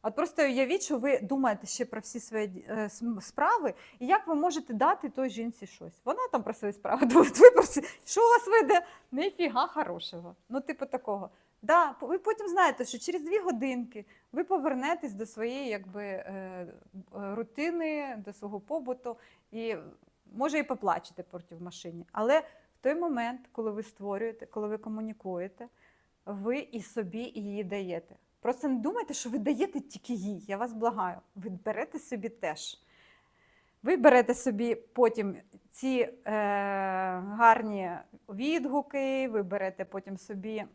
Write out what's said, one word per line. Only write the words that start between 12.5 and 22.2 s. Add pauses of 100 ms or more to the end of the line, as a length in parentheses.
що
через
дві
годинки (280)
ви
повернетесь
до
своєї,
якби,
е,
е,
рутини,
до
свого
побуту, (360)
і, (580)
може,
і
поплачете
потім
в
машині.
Але